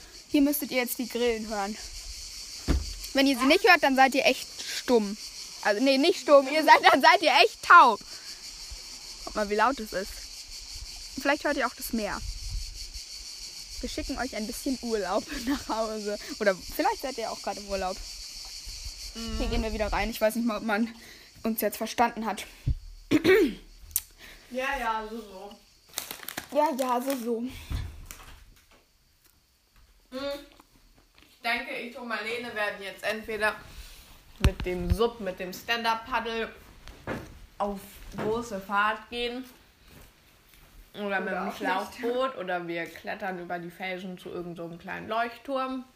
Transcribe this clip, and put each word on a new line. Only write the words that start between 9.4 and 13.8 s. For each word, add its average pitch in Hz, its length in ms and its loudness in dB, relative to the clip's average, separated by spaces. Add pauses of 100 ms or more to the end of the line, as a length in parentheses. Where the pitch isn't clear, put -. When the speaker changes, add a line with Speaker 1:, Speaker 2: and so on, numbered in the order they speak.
Speaker 1:
wie 208 40 0
laut 233 240 4
es 214 140 -8
ist. 190 180 -6 (1120)
Vielleicht 285 220 0
hört 294 140 0
ihr 240 100 0
auch - 80 -10
das - 180 -10
Meer. 208 260 -4 (1600)